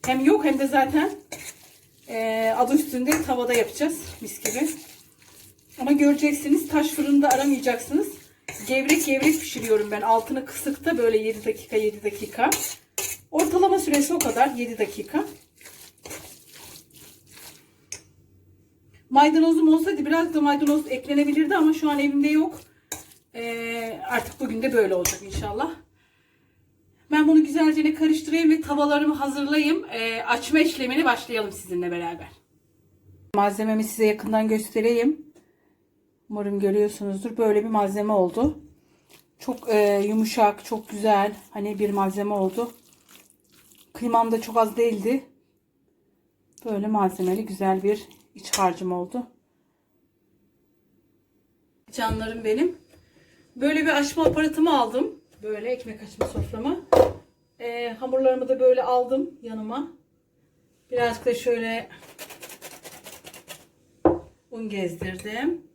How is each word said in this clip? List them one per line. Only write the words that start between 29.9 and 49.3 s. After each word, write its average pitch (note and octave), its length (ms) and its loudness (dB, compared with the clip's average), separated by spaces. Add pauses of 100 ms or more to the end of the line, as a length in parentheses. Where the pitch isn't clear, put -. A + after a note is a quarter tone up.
Ee, A3+ 300 -4
açma C4+ 360 0
işlemine C#4 460 0
başlayalım A3+ 480 -2
sizinle F3 380 -6
beraber. E3+ 380 -8 (1080)
Malzememi A3 500 0
size A3 220 0
yakından A3 420 0
göstereyim. A#3 800 0 (1040)
Umarım G3+ 300 -4
görüyorsunuzdur. G3+ 760 0
Böyle G#3+ 280 4
bir A3+ 40 -6
malzeme G#3 440 0
oldu. G#3+ 460 2 (800)
Çok, - 300 -8
e, G3+ 400 4
yumuşak, A3 560 2
çok A3 240 -8
güzel G#3 440 2 (180)
hani G#3 280 -6
bir G#3 120 0
malzeme G3+ 440 -2
oldu. G3+ 360 -2 (1200)
Kıymam A3+ 400 2
da A3+ 80 0
çok A3+ 160 -4
az A3 200 2
değildi. A#3 480 0 (1400)
Böyle G#3 220 -4
malzemeli G3 580 0
güzel F#3+ 380 -2
bir G#3 180 0 (340)
iç - 240 -6
harcım F#3 340 0
oldu. F3+ 340 -8 (2750)